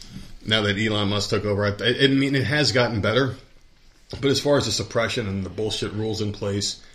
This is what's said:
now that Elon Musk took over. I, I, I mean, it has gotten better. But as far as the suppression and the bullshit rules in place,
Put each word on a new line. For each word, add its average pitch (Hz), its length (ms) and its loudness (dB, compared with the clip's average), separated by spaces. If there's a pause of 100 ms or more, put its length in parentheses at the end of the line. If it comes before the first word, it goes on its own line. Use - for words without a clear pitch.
(460)
now 110 160 2
that 101 160 2
Elon 104 300 0
Musk 101 220 -2
took 104 160 0
over. 101 180 0
I, 104 60 2 (120)
I, 123 220 2
I - 40 8
mean, 135 260 2
it 131 100 0
has 147 280 0
gotten 117 280 2
better. 113 340 2 (880)
But 135 100 2
as 135 100 0
far 143 180 4
as 120 80 0
the 107 60 -2
suppression 113 540 0
and 95 180 -2
the 92 60 -8
bullshit 104 420 -4
rules 107 280 -2
in 104 120 -2
place, 101 480 -2 (140)